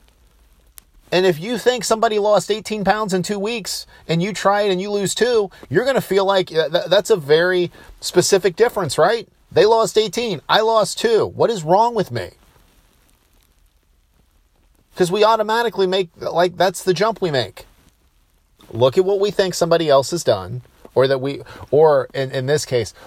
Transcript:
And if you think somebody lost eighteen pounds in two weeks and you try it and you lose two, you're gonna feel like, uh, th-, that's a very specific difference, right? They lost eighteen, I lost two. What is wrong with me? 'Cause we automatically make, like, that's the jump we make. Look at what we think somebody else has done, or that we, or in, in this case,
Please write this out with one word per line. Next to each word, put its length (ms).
And 120
if 160
you 160
think 260
somebody 360
lost 300
eighteen 360
pounds 280
in 80
two 160
weeks 480
and 160
you 80
try 300
it 100
and 80
you 100
lose 240
two, 380
you're 140
gonna 160
feel 240
like, 300
uh, 160
th-, 180
that's 220
a 80
very 520
specific 560
difference, 420
right? 300
They 140
lost 320
eighteen, 500
I 140
lost 360
two. 280
What 240
is 160
wrong 300
with 160
me? 180
'Cause 160
we 140
automatically 600
make, 300
like, 400
that's 260
the 120
jump 280
we 80
make. 360
Look 280
at 60
what 160
we 120
think 220
somebody 360
else 220
has 120
done, 380
or 140
that 100
we, 220
or 420
in, 180
in 140
this 180
case, 300